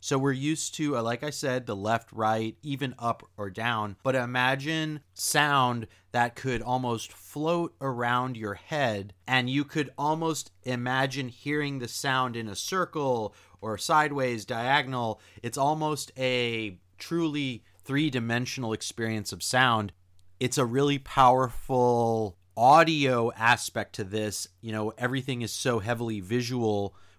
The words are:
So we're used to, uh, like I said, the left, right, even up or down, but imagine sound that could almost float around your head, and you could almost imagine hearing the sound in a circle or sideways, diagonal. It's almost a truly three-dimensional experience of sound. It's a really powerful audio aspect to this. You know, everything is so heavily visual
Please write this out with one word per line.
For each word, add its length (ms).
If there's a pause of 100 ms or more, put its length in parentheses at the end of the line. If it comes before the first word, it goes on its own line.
So 160
we're 160
used 420
to, 220
uh, 40
like 220
I 60
said, 360
the 120
left, 340
right, 500
even 380
up 240 (140)
or 120
down, 540
but 120
imagine 840 (140)
sound 760 (240)
that 240
could 260
almost 520
float 680
around 560
your 200
head, 580 (120)
and 240
you 140
could 340
almost 540 (120)
imagine 680
hearing 500
the 80
sound 480
in 140
a 60
circle 800 (280)
or 160
sideways, 680
diagonal. 800 (200)
It's 160
almost 600
a 600 (200)
truly 680 (200)
three-dimensional 880
experience 580
of 120
sound. 500 (460)
It's 180
a 80
really 320
powerful 1400 (220)
audio 760
aspect 600
to 80
this. 440 (140)
You 100
know, 260
everything 460
is 80
so 280
heavily 400
visual 760 (240)